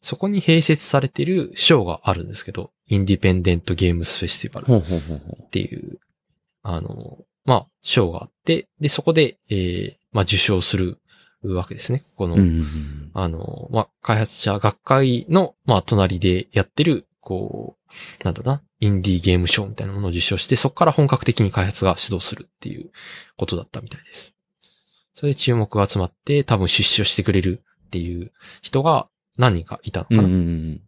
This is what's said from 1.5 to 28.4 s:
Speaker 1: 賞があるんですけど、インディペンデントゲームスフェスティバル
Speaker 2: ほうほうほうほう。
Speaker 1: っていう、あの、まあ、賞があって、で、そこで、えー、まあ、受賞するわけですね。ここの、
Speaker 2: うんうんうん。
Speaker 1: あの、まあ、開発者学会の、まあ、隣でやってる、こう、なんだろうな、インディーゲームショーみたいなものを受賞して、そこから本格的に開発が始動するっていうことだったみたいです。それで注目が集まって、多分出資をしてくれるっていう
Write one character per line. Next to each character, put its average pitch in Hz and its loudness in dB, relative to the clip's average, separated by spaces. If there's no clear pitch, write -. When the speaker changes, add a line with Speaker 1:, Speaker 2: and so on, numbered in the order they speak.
Speaker 1:
賞 139 4
が 85 -4
あ 101 2
る 87 -4
ん 95 -12
で 101 -12
す - -14
け - -12
ど、 - -10
イ 104 4
ン 98 2
デ 98 4
ィ 90 -2
ペ 95 4
ン 92 2
デ 87 4
ン 85 -2
ト 90 -4
ゲ 87 2
ー 85 2
ム 85 -4
ス - -4
フ 90 -6
ェ - -4
ス - -6
テ - -10
ィ - -14
バ - -10
ル - -8
Speaker 2:
ほ 123 6
う 101 6
ほ 85 -4
う 80 -2
ほ 78 -8
う 71 -10
ほ 76 -16
う。 - -20
Speaker 1:
っ - -20
て 95 -2
い - -6
う、 - -14
あ 85 -6
の、 - -14
ま 131 2
あ、 - -2
賞 95 0
が 85 -10
あ - -16
っ - -20
て、 - -2
で、 147 0
そ - -4
こ 165 0
で、 156 2
え 107 -2
ー、 90 -2
ま 110 2
あ、 - 4
受 95 0
賞 95 2
す - -2
る 92 -2
わ 92 -2
け - -14
で - -14
す - -6
ね。 131 -2
こ - -20
こ 92 -2
の、 85 -2
Speaker 2:
う 95 6
ん - 8
う 95 8
ん - 6
う 85 4
ん。 73 -8
Speaker 1:
あ 92 -2
の、 - -10
ま 113 0
あ、 - -4
開 107 0
発 107 -2
者 101 -2
学 104 0
会 127 2
の、 175 2
ま 117 4
あ、 92 2
隣 95 2
で 92 2
や 101 2
っ - 0
て - -2
る、 156 0
こ - -8
う、 - -20
な 95 0
ん 80 -4
だ - -12
ろ - -12
う - 0
な、 139 -2
イ 107 2
ン 95 2
デ 98 2
ィ 90 4
ー 85 0
ゲ 90 4
ー - 4
ム 90 0
シ - 0
ョ 101 -4
ー 98 -10
み 104 -12
た 104 -10
い - -8
な 98 -10
も 101 -8
の 98 -2
を - -2
受 87 -2
賞 98 -2
し - -6
て、 131 2
そ - 0
こ - -20
か - 4
ら 156 4
本 147 4
格 - 0
的 - 0
に 101 4
開 92 0
発 101 -4
が 92 2
始 - -4
動 95 -2
す - -6
る - -18
っ - -20
て - -14
い - -12
う - -16
こ 92 -4
と 92 -4
だ 85 -6
っ - -16
た - -12
み 110 -16
た - -18
い - -20
で - -20
す。 - -18
そ - -6
れ 143 2
で 139 -2
注 - 2
目 107 0
が 98 4
集 - -2
ま 90 0
っ - -8
て、 143 0
多 117 2
分 92 2
出 - 0
資 - 2
を - 0
し - 0
て 101 0
く 95 2
れ 92 4
る 90 -2
っ - -20
て 92 -6
い 87 -6
う - -16